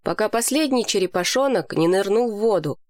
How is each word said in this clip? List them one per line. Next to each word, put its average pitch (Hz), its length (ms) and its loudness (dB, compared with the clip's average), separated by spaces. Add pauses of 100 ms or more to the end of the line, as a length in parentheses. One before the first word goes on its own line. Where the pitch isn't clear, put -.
пока 208 240 -2
последний 254 580 0
черепашонок 190 880 -2
не 160 140 2
нырнул 202 440 2
в 202 80 -8
воду. 208 400 0 (100)